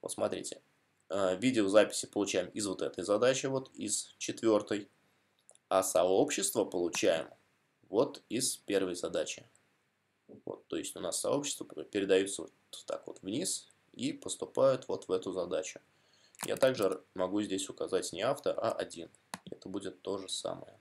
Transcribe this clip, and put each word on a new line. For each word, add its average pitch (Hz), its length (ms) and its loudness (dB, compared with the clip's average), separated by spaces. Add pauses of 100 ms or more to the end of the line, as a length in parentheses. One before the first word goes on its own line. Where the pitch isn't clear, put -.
Вот - 100 -6
смотрите, - 480 -4 (480)
а, 92 260 2
видеозаписи 104 720 4
получаем 98 420 0
из 104 180 -6
вот 95 160 -4
этой 87 220 -4
задачи, 120 420 4
вот 135 280 -2
из - 440 -6
четвёртой, 104 720 2 (800)
а 95 140 4
сообщество 95 800 4
получаем 87 640 0 (600)
вот 110 400 0
из - 280 -2
первой 95 400 0
задачи. 85 500 -4 (1000)
Вот, - 220 -12
то - 100 -8
есть - 200 -8
у - 40 -10
нас 87 200 -4
сообщества 143 440 -2
п-, - 200 -12
передаются 98 580 2
вот - 100 -12 (340)
так - 200 -8
вот - 160 -14
вниз 120 460 -4 (240)
и 131 200 -4
поступают 127 760 0
вот 95 180 -4
в 92 60 -2
эту 92 200 -2
задачу. 87 480 -4 (640)
Я - 120 -2
также 127 280 4
р-, 90 200 0 (100)
могу 92 260 0
здесь 95 300 -4
указать - 420 -2
не 85 100 -4
авто, 123 280 0
а 110 220 0
один. 85 360 -6 (400)
Это - 200 -14
будет 95 340 -8
то 98 160 -4
же 95 100 -10
самое. - 520 -8